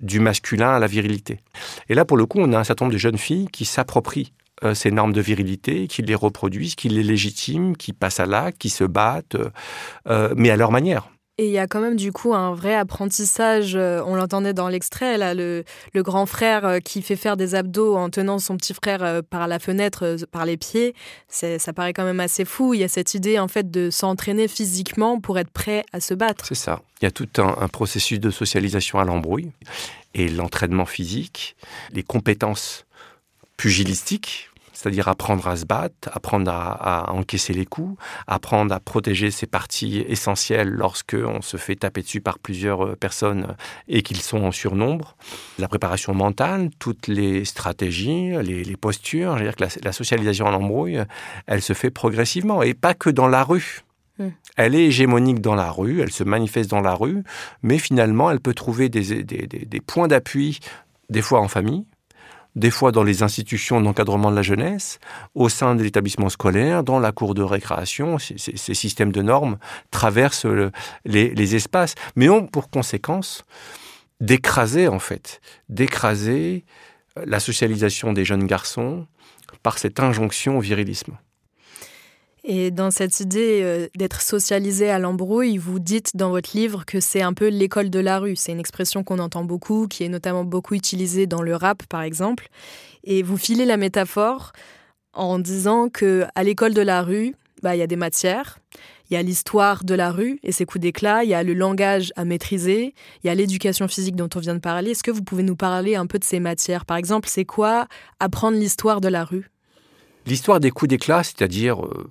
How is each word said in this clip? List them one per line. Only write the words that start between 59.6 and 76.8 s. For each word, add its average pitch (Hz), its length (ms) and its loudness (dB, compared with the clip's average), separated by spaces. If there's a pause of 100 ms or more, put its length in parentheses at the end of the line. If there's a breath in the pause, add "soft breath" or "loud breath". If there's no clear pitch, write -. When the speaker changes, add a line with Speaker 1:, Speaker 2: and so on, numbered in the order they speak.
Speaker 1:
des 110 160 -8
points - 260 0
d'appui, 143 540 2 (480 loud breath)
des 110 140 0
fois 120 180 4
en 101 80 2
famille, 113 380 -2 (680 loud breath)
des 117 160 4
fois 127 200 4
dans 110 120 4
les 101 200 4
institutions 110 600 0
d'encadrement 104 480 2
de 101 60 2
la 101 40 4
jeunesse, 117 580 -2 (360 loud breath)
au 123 160 4
sein 123 240 2
de 113 80 2
l'établissement 101 480 2
scolaire, 127 540 2
dans 131 140 2
la 110 140 2
cour 101 220 -2
de 101 80 0
récréation. 101 760 -2
Ces, - 200 -10
ces, - 180 -10
ces - 160 -6
systèmes 101 400 0
de 101 80 0
normes 117 380 2 (320 loud breath)
traversent 120 560 2
le, 101 260 2 (320 loud breath)
les, 107 300 4
les 104 200 2
espaces, 170 400 2 (200 loud breath)
mais 127 160 8
ont 208 160 6
pour - 240 -4
conséquence 151 720 -4 (800 loud breath)
d'écraser, 127 680 4
en 95 100 2
fait, - 440 -10 (260 loud breath)
d'écraser 123 960 0 (580 soft breath)